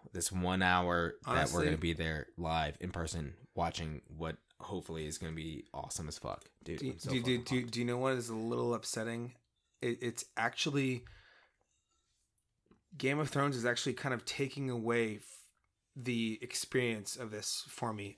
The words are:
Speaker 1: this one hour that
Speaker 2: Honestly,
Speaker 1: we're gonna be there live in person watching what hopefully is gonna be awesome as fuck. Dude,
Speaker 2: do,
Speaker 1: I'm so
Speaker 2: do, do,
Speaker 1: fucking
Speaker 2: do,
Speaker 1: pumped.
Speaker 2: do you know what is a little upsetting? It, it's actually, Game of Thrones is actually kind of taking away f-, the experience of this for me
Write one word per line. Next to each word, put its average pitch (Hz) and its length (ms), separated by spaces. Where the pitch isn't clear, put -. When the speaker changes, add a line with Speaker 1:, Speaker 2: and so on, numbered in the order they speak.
Speaker 1:
this 87 180
one 92 300
hour 90 540
that 113 60
Speaker 2:
Honestly, 82 280
Speaker 1:
we're 82 60
gonna 80 120
be 82 160
there 80 340
live 80 420
in 90 120
person 80 420
watching 82 460
what 80 180
hopefully 82 480
is 76 100
gonna 82 160
be 78 300
awesome 78 360
as - 80
fuck. - 260
Dude, 78 140
Speaker 2:
do, 131 120
Speaker 1:
I'm - 80
so 131 120
Speaker 2:
do, 135 40
do, 120 60
Speaker 1:
fucking 123 220
Speaker 2:
do, 131 180
Speaker 1:
pumped. 117 120
Speaker 2:
do 120 60
you 120 60
know 120 120
what 131 180
is 117 140
a 113 60
little 120 380
upsetting? 117 600
It, 120 200
it's 117 240
actually, 127 640
Game 139 220
of 151 100
Thrones 139 280
is 117 80
actually 120 280
kind 131 200
of 117 120
taking 135 440
away 117 480
f-, - 220
the 117 460
experience 117 720
of 117 160
this - 360
for 117 260
me 101 240